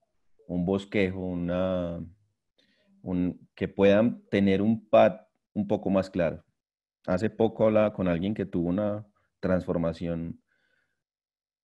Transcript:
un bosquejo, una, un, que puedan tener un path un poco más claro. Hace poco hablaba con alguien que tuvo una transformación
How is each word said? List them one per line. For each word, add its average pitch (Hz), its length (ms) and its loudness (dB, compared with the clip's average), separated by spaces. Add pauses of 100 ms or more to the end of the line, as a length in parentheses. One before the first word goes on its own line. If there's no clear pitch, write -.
(460)
un 87 180 -4
bosquejo, 98 540 -2
una, 90 880 -4 (960)
un, 90 540 -4
que 95 100 -4
puedan 101 640 4
tener 98 340 4
un 110 260 -2
path 110 380 4 (280)
un 101 120 -2
poco 101 240 -2
más 95 180 0
claro. 82 360 -2 (600)
Hace 95 260 -2
poco 110 340 0
hablaba 107 280 2
con 95 140 -4
alguien 90 260 -2
que 101 140 -6
tuvo 87 220 -4
una 104 360 -4 (360)
transformación 85 1000 -4 (1200)